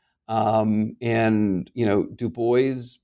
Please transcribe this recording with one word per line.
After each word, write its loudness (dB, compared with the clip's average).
Um, 0
and, 0
you -2
know, 2
Du -6
Bois, 0